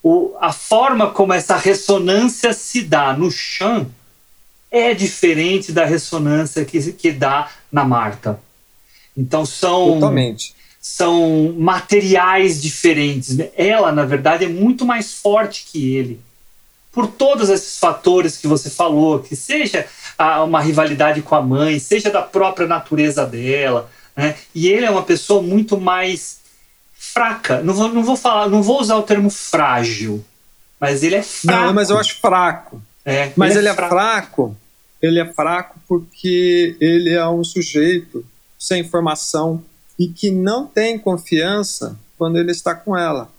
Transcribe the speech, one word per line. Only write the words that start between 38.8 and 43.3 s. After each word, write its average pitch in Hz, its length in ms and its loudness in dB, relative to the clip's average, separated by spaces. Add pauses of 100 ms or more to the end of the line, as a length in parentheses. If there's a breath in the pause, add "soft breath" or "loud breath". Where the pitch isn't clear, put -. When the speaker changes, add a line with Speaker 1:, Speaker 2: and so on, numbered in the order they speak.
Speaker 2:
formação 165 800 -4 (340)
e 180 100 0
que 185 220 -4
não 202 380 -2
tem 220 320 -2
confiança 175 1000 -4 (200)
quando 165 200 -2
ele 170 140 0
está 170 240 -4
com 190 220 -6
ela. 151 420 -4